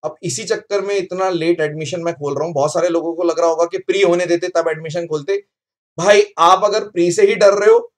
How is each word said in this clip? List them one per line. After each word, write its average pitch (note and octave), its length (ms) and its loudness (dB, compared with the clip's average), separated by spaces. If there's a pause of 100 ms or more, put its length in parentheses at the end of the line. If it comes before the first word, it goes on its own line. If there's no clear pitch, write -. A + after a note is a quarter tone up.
अब D#3 200 -10
इसी G3+ 220 -8
चक्कर G3+ 360 -4
में G3+ 160 -6
इतना F#3 340 -4
late E3 300 -2
admission D3+ 400 -6
मैं E3+ 140 -4
खोल C#3+ 200 -6
रहा C#3 100 -4
हूँ। F3 100 -6
बहुत D3 180 0
सारे F3 160 0
लोगों E3 260 -2
को E3+ 80 -6
लग E3 180 0
रहा E3+ 80 2
होगा E3 160 0
कि F3 140 -6
प्री F#3+ 240 -2
होने F3 240 2
देते F3 220 -2
तब E3 200 0
admission D#3+ 380 -6
खोलते। D#3 300 -4 (640)
भाई, G#3 260 4 (160)
आप F#3 240 4
अगर G3+ 240 -2
free F3 240 0
से G3+ 140 4
ही A3 80 2
डर G3+ 200 4
रहे G#3 160 4
हो A#3 80 8 (200)